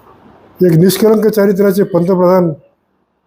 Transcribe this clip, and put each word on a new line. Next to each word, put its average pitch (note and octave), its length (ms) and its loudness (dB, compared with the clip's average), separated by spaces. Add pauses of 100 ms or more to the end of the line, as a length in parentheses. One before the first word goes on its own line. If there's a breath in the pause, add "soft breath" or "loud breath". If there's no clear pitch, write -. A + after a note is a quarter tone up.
(640)
एक E3 120 2
निष्कलंक G#3+ 480 0
चारित्र्याचे G3+ 580 0
पंतप्रधान F3+ 680 0 (760)